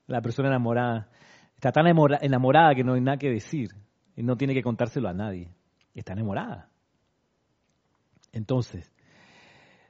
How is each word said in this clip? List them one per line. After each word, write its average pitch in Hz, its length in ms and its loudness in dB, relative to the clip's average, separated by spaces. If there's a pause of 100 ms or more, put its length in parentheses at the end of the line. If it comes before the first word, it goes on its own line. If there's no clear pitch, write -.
La 123 140 -4
persona 127 280 -4
enamorada 120 600 -2 (460)
está 127 160 -2
tan 156 140 4
enamora-, 151 360 6
enamorada 139 540 6
que 127 80 0
no 127 120 0
hay 127 60 0
nada 135 160 0
que 143 120 -4
decir, 117 400 -6 (460)
y 123 80 -8
no 123 120 0
tiene 135 180 -2
que 131 80 -2
contárselo 117 460 -4
a 87 60 -6
nadie. 90 400 -8 (400)
Está - 200 -12
enamorada. 113 560 -8 (1600)
Entonces, 110 600 -6 (1000)